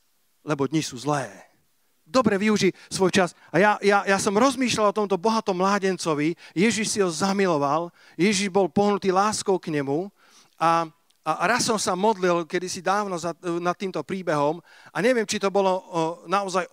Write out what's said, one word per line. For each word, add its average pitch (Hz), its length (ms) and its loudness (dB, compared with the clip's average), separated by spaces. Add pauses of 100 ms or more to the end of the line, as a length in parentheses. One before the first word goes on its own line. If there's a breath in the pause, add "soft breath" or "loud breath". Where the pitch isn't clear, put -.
(420)
lebo 143 240 -2
dni 151 160 0
sú 135 160 -8
zlé. 135 320 -4 (720)
Dobre 208 400 0
využij 208 320 2 (160 loud breath)
svoj 180 240 0
čas. 180 240 0 (160 soft breath)
A 165 80 6
ja, 208 160 4
ja, 202 240 2
ja 196 160 2
som 196 160 -2
rozmýšľal 233 560 2
o 196 80 -4
tomto 202 160 0
bohatom 196 480 0
mládencovi. 180 720 0 (240 loud breath)
Ježiš 208 320 2
si - 80 -4
ho 196 80 2
zamiloval. 170 880 0 (240 soft breath)
Ježiš 196 320 0
bol 190 160 2
pohnutý 202 480 0
láskou 196 480 0
k - 80 -8
nemu. 147 400 -2 (480 soft breath)
A, 165 320 2 (340)
a 160 240 -2
raz 233 160 0
som 214 160 -2
sa 196 160 -2
modlil 185 480 0
kedysi 180 400 -6
dávno 190 320 -2
za, 170 160 -6 (240)
nad 175 160 -2
týmto 175 320 -6
príbehom. 165 560 -2 (320 loud breath)
A 156 80 -6
neviem, 233 240 2
či 208 160 -6
to 196 80 0
bolo, 190 240 2
o, 185 80 -2 (480)
naozaj 185 440 -2